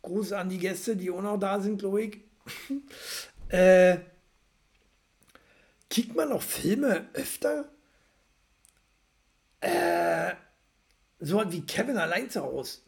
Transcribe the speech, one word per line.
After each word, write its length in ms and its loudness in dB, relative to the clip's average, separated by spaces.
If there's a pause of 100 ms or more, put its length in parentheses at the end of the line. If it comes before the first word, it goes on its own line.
Gruß 300 -4
an 180 -4
die 80 -4
Gäste, 380 -2
die 160 -4
auch 100 -6
noch 160 -2
da 220 0
sind, 180 -2
glaub 220 0
ich. 220 -6 (480)
<laughs> 800 -10
Äh, 500 8 (1900)
kickt 260 -2
man 140 0
noch 120 -2
Filme 720 0
öfter? 560 -4 (1900)
Äh, 760 0 (840)
so 180 0
was 140 0
wie 140 -8
Kevin 320 -2
allein 320 -2
zu 140 -4
Hause, 440 -8